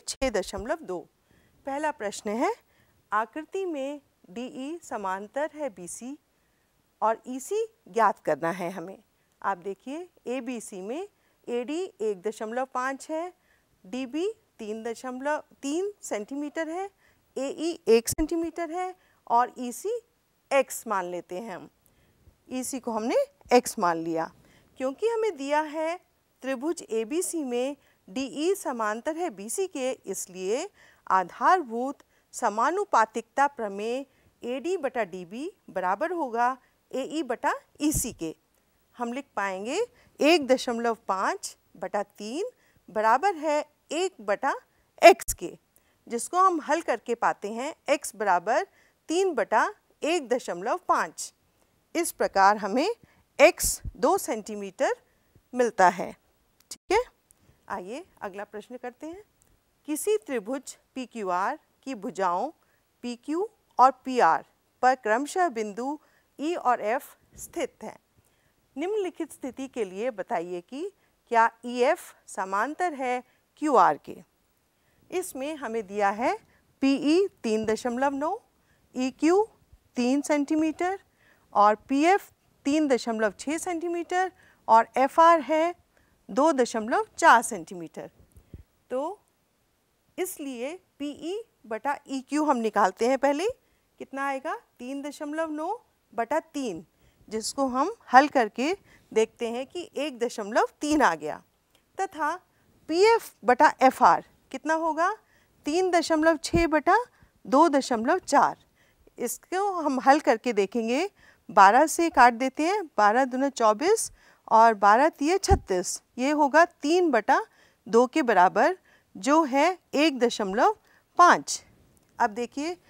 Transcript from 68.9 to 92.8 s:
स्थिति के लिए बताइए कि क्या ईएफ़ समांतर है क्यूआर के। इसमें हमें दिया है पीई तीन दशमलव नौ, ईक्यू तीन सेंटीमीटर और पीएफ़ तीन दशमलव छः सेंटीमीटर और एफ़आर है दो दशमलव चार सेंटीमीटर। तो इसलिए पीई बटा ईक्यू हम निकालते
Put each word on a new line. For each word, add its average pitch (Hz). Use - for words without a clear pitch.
स्थिति 269
के 247
लिए 196
बताइए 180
कि 311
क्या 226
ईएफ़ 247
समांतर 240
है 247
क्यूआर 190
के। -
इसमें 311
हमें 226
दिया 202
है 277
पीई 285
तीन 220
दशमलव 247
नौ, 311
ईक्यू 302
तीन 254
सेंटीमीटर 311
और 208
पीएफ़ 330
तीन 302
दशमलव 220
छः 311
सेंटीमीटर 349
और 226
एफ़आर 330
है 320
दो 269
दशमलव 254
चार 254
सेंटीमीटर। 175
तो 302
इसलिए 277
पीई 311
बटा 233
ईक्यू 277
हम 285
निकालते 214